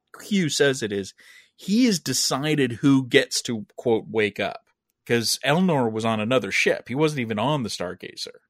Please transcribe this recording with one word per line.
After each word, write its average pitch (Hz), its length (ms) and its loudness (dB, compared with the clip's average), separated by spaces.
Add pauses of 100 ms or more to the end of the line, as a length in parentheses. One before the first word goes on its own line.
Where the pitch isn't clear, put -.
(220)
Q 185 280 0
says 139 340 2
it 104 80 -2
is, 98 220 -4 (420)
he 226 300 2
has 202 140 2
decided 139 760 0
who 135 340 4
gets 131 360 2
to, 110 220 -6 (120)
quote, 113 320 0
wake 107 320 0
up. 92 200 -6 (440)
'Cause 117 400 0
Elnor 147 440 2
was 110 140 -4
on 113 160 0
another 107 320 0
ship. - 380 0
He 117 60 -6
wasn't 151 260 0
even 110 180 -4
on 135 240 0
the 101 60 -4
Stargazer. - 680 -10 (120)